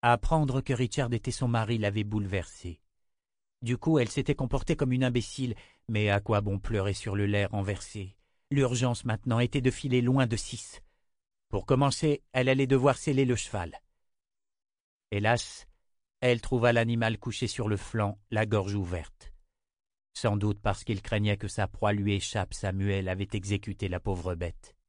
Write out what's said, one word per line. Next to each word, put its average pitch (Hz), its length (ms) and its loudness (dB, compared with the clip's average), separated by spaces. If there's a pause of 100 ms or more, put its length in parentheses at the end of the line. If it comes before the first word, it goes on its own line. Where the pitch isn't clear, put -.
Apprendre 135 580 4
que 135 120 -2
Richard 120 400 0
était 120 180 -2
son 131 160 -2
mari 117 320 2
l'avait 104 260 0
bouleversée. 98 760 -4 (840)
Du 120 140 -2
coup, 160 220 2
elle 117 100 4
s'était 139 260 0
comportée 135 420 -2
comme 127 160 0
une 127 120 2
imbécile, 123 500 -2 (340)
mais 104 220 2
à 101 100 4
quoi 104 200 2
bon 101 180 -2
pleurer 98 360 0
sur 98 200 -6
le 101 120 2
lait 104 200 2
renversé ? 98 720 -6 (340)
L'urgence 127 540 2
maintenant 117 340 0
était 123 220 2
de 127 100 4
filer 127 300 0
loin 127 260 4
de 113 100 -2
Six. - 460 -10 (680)
Pour 98 160 -4
commencer, 139 560 2 (100)
elle 127 160 2
allait 135 180 4
devoir 135 300 6
seller 135 280 2
le 123 120 2
cheval. 87 440 -6 (1300)
Hélas, 107 560 0 (540)
elle 123 200 2
trouva 120 320 2
l'animal 117 460 2
couché - 280 -6
sur 110 220 -4
le 104 80 2
flanc, 101 420 -2 (120)
la 110 160 0
gorge 101 280 0
ouverte. 90 580 -6 (800)
Sans 104 220 -2
doute 104 240 -2
parce - 240 -4
qu'il 104 180 -4
craignait 104 340 0
que 104 120 -8
sa 98 180 -4
proie 104 260 0
lui 101 220 2
échappe, 98 400 -4
Samuel 98 540 -2
avait 95 240 -4
exécuté 101 560 -4
la 90 120 -4
pauvre 90 340 -4
bête. 85 420 -10 (120)